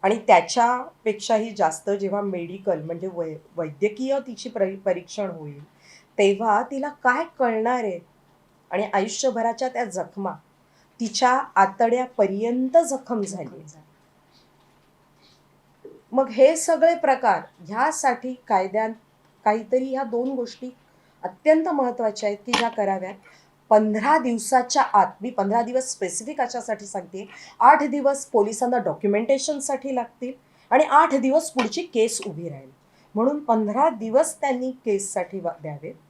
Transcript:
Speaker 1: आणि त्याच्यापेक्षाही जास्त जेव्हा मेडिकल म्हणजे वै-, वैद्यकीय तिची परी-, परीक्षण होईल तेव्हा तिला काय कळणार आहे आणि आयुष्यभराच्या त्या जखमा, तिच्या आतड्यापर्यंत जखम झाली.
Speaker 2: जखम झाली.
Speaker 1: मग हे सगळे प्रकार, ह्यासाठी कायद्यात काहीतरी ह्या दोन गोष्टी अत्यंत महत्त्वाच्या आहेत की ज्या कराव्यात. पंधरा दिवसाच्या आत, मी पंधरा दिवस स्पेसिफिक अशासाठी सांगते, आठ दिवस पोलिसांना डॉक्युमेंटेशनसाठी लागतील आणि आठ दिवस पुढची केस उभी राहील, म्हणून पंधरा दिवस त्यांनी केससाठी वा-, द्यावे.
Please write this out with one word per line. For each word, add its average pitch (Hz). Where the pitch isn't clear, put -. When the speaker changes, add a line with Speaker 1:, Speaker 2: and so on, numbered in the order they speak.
Speaker 1:
आणि 208
त्याच्यापेक्षाही 226
जास्त 185
जेव्हा 202
मेडिकल 185
म्हणजे 170
वै-, 165
वैद्यकीय 208
तिची 247
परी-, 196
परीक्षण 190
होईल 151
तेव्हा 208
तिला 277
काय 285
कळणार 233
आहे 180
आणि 202
आयुष्यभराच्या 226
त्या 247
जखमा, 185
तिच्या 233
आतड्यापर्यंत 233
जखम 262
झाली. 190
Speaker 2:
जखम 156
झाली. 156
Speaker 1:
मग 262
हे 277
सगळे 330
प्रकार, 262
ह्यासाठी 247
कायद्यात 202
काहीतरी 226
ह्या 262
दोन 240
गोष्टी 254
अत्यंत 311
महत्त्वाच्या 240
आहेत 202
की 247
ज्या 233
कराव्यात. 196
पंधरा 220
दिवसाच्या 247
आत, 196
मी 240
पंधरा 214
दिवस 247
स्पेसिफिक 226
अशासाठी 226
सांगते, 190
आठ 277
दिवस 277
पोलिसांना 233
डॉक्युमेंटेशनसाठी 269
लागतील 247
आणि 277
आठ 302
दिवस 269
पुढची 254
केस 226
उभी 170
राहील, 135
म्हणून 285
पंधरा 220
दिवस 233
त्यांनी 254
केससाठी 196
वा-, 165
द्यावे. 151